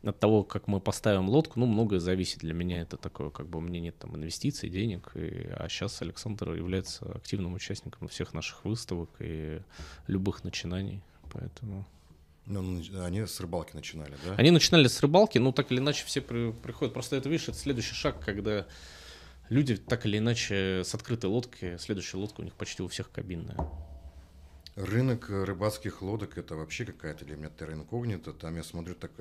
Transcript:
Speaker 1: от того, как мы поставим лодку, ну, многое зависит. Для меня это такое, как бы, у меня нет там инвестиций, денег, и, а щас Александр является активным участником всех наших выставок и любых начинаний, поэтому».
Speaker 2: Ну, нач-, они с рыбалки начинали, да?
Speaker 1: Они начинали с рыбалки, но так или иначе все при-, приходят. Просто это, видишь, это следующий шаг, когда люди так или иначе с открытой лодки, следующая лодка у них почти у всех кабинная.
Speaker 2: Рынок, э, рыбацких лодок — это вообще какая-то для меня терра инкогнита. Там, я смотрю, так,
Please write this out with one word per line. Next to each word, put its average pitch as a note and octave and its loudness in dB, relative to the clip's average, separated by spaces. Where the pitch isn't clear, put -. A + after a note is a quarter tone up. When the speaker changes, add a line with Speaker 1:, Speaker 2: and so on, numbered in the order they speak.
Speaker 1:
от G#2+ -2
того, G#2 8
как - -6
мы G2+ 2
поставим G2 4
лодку, B2+ 4
ну, B2 6
многое G#2+ 4
зависит. F#2 0
Для D#2+ -4
меня F2 0
это - -8
такое, D2 -8
как D2+ -10
бы, E2+ -6
у - -4
меня F2 -4
нет E2+ -8
там E2 -10
инвестиций, D#2+ -4
денег, F#2+ -4
и, E2 -6
а - -6
щас - -6
Александр F2 -6
является F2+ -4
активным F2+ -4
участником - -8
всех - -8
наших - -8
выставок F#2 -4
и D#2 -6
любых F#2+ 0
начинаний, F#2+ -4
поэтому». G2 -8
Speaker 2:
Ну, G2 -4
нач-, F#2 -4
они G2 0
с - -8
рыбалки F2 -4
начинали, D2 -10
да? F#2 -4
Speaker 1:
Они B2+ 10
начинали D#3+ 10
с - 0
рыбалки, F3+ 8
но B2+ 8
так - 2
или B2+ 4
иначе C#3+ 2
все - 0
при-, A#2 -2
приходят. A#2 -4
Просто B2 -4
это, C3+ -2
видишь, E3 0
это A#2 -6
следующий B2+ -2
шаг, - 0
когда G#2 0
люди B2 4
так - -2
или G#2 4
иначе G2 2
с - -6
открытой A2+ -2
лодки, F#2+ -2
следующая F#2+ -4
лодка G2+ -6
у - -8
них E2+ -10
почти - -6
у F2 -4
всех - -8
кабинная. - -8
Speaker 2:
Рынок, A2+ 0
э, G2 0
рыбацких G2 -2
лодок — G2+ -6
это E2 -8
вообще D#2+ -6
какая-то D#2 -10
для D2 -10
меня D2+ -10
терра D#2 -10
инкогнита. E2+ -6
Там, E2 -8
я D#2+ -6
смотрю, E2+ -8
так, - -12